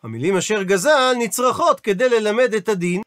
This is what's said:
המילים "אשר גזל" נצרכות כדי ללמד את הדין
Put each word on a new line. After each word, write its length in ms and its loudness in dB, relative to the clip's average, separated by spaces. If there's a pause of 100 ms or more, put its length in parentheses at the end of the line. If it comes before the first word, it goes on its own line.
המילים 340 -2
"אשר 260 -2
גזל" 560 2
נצרכות 600 0
כדי 300 0
ללמד 440 2
את 160 -4
הדין 380 -2